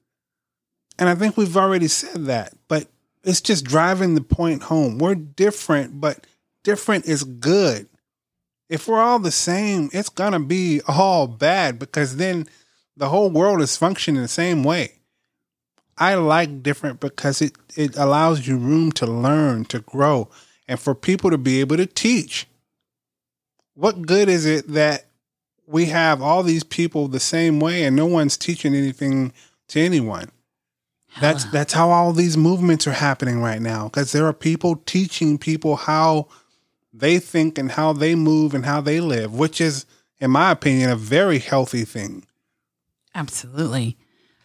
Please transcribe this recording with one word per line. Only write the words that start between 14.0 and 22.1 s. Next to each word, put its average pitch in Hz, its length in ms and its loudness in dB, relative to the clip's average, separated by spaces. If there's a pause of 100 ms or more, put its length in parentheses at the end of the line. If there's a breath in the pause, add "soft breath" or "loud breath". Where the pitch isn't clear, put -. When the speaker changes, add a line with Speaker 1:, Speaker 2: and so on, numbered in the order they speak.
Speaker 1:
the 117 60 -6
same 170 360 0
way. 160 280 -2 (1040)
I 185 160 2
like 156 480 0
different 139 380 -6
because 139 420 -4
it, 143 140 -4 (200)
it 147 200 -2
allows 147 500 2
you 131 100 0
room 151 360 2
to - 140 -2
learn, 123 600 0
to 120 140 -8
grow, 139 480 0 (380 soft breath)
and 127 140 -6
for 139 140 -2
people 185 360 0
to 156 80 2
be 131 220 0
able 139 160 0
to 185 100 0
teach. - 600 -2 (1300)